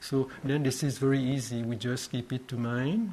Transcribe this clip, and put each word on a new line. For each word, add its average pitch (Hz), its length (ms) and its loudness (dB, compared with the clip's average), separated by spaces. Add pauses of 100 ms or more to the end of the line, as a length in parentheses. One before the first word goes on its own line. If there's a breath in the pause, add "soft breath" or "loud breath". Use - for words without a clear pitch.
so 135 280 0 (160 loud breath)
then 143 200 2
this 131 180 0
is 139 160 0
very 135 240 4
easy. 123 400 0
We 117 140 -2
just 123 360 -2
keep 123 180 -4
it 127 180 -4
to 127 80 -4
mind. 131 560 0